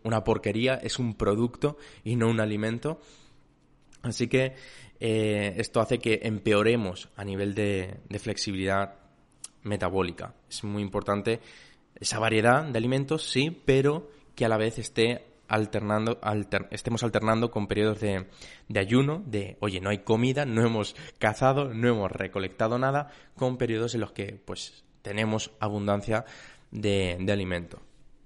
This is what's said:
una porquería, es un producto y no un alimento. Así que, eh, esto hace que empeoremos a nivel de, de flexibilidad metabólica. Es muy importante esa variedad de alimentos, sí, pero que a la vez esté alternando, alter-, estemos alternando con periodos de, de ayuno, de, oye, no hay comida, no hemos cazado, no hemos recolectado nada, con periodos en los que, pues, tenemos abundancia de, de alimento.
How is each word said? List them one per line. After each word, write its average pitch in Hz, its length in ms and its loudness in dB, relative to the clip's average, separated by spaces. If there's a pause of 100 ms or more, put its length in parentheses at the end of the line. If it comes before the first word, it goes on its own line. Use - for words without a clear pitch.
una 113 220 0
porquería, 113 500 2
es - 240 -6
un 117 160 -2
producto 120 640 2 (240)
y 120 140 -2
no 113 120 4
un 113 120 4
alimento. 110 600 -2 (1040)
Así 120 240 -2
que, 131 280 2 (440)
eh, 107 580 0
esto 113 240 0
hace 117 200 2
que 110 240 2
empeoremos 107 880 2
a 101 100 -10
nivel 98 300 -2
de, 98 540 -2
de 104 100 -6
flexibilidad 98 800 -2 (640)
metabólica. 92 720 -2 (160)
Es - 140 -10
muy 104 180 -4
importante 101 580 0 (540)
esa - 240 -4
variedad 113 460 4
de 131 140 -2
alimentos, 135 520 0
sí, 143 340 0
pero 143 460 2 (240)
que 123 100 -2
a 113 40 4
la 113 80 4
vez 110 240 0
esté 113 520 -2 (200)
alternando, 107 720 0
alter-, 104 480 -2
estemos 113 320 -4
alternando 110 480 2
con 104 160 -4
periodos 104 340 0
de, 98 260 -2 (420)
de 101 120 0
ayuno, 135 460 2
de, 104 340 -6
oye, 95 200 -2
no 95 100 -2
hay 104 80 0
comida, 127 480 2
no 113 200 2
hemos 110 300 -2 (220)
cazado, 131 560 2
no 117 140 2
hemos 104 220 2
recolectado 98 680 -2
nada, 139 320 0 (260)
con 127 220 -2
periodos 117 360 0
en 120 60 -2
los 104 120 -6
que, 101 320 -8
pues, - 400 -14 (180)
tenemos 107 480 -2 (100)
abundancia 104 640 0 (460)
de, 98 500 0
de 95 120 0
alimento. 90 500 -4 (440)